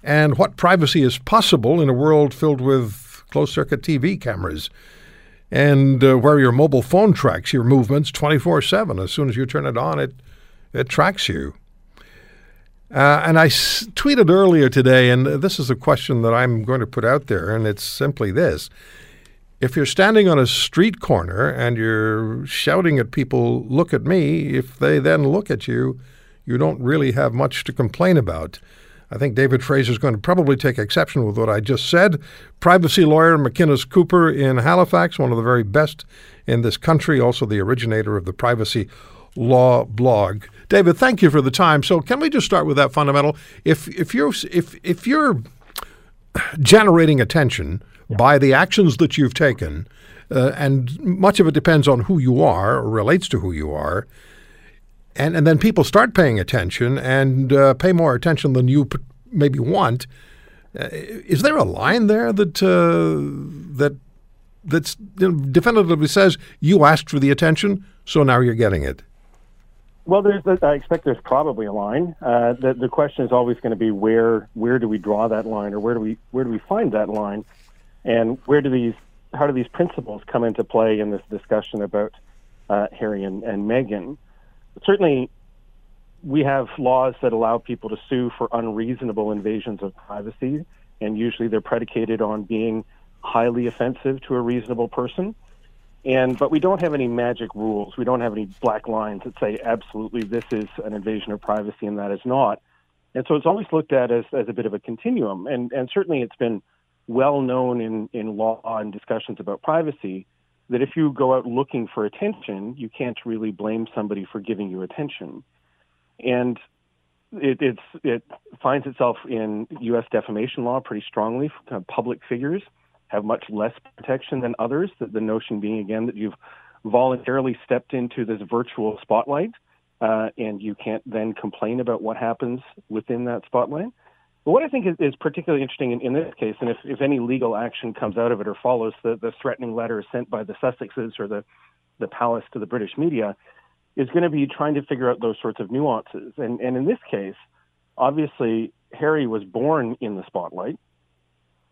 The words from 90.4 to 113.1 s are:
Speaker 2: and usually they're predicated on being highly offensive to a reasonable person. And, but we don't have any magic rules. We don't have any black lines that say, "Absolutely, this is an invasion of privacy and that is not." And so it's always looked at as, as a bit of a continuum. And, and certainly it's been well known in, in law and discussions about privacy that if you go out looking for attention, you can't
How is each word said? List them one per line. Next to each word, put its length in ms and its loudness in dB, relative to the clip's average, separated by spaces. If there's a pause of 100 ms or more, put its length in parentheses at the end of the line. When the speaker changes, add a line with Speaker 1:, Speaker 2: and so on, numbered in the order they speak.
Speaker 2:
and 180 -6
usually 300 -4
they're 120 -8
predicated 640 -6
on 220 -6
being 400 -6 (360)
highly 460 -2
offensive 560 -6
to 120 -6
a 60 -2
reasonable 480 -4
person. 460 -8 (720)
And, 320 0
but 120 0
we 100 0
don't 220 0
have 100 -2
any 160 -2
magic 460 -6
rules. 420 -6
We 80 -6
don't 160 -2
have 140 -4
any 100 -6 (160)
black 280 -4
lines 360 -6
that 160 -18
say, 240 -4
"Absolutely, 580 -8
this 280 -8
is 180 -6 (160)
an 80 -10
invasion 400 -8
of 80 -10
privacy 460 -6
and 120 -8
that 120 -8
is 160 -8
not." 340 -2 (540)
And 120 -6
so 100 0
it's 100 -2
always 260 -2
looked 200 -2
at 180 0
as, 220 -2
as 160 -4
a 40 -8
bit 140 -6
of 80 -6
a 40 -6
continuum. 680 -6
And, 260 -6
and 200 -6
certainly 280 -2
it's 160 -8
been 240 -4 (460)
well 340 0
known 400 -2
in, 320 -8
in 240 -8
law 280 -4
and 280 -8
discussions 480 -10
about 220 -10
privacy 640 -6 (420)
that 140 -2
if 120 -4
you 160 0
go 240 0
out 120 -4
looking 420 -6
for 160 -6
attention, 720 -8
you 140 -14
can't 340 -10